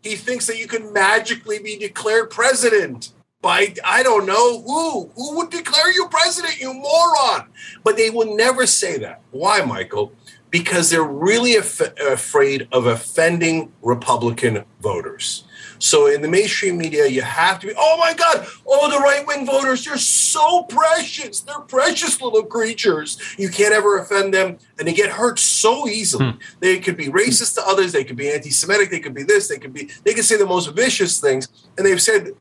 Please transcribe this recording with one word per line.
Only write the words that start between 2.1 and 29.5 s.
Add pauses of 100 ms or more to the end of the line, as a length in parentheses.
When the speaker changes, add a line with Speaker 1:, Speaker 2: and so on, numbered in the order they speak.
Speaker 1:
president (300)
by,
I
don't
know
who.
Who
would
declare
you
president,
you
moron? (340)
But
they
will
never
say
that. (100)
Why,
Michael? (360)
Because
they're
really
af-, (180)
afraid
of
offending (100)
Republican (180)
voters. (340)
So
in
the
mainstream
media,
you
have
to
be,
"Oh
my
God, (180)
oh,
the
right-wing
voters,
they're
so
precious.
They're
precious
little
creatures. (180)
You
can't
ever
offend
them." (220)
And
they
get
hurt
so
easily.
Speaker 2:
Hmm. (240)
Speaker 1:
They
could
be
racist
to
others.
They
could
be
anti-Semitic.
They
could
be
this.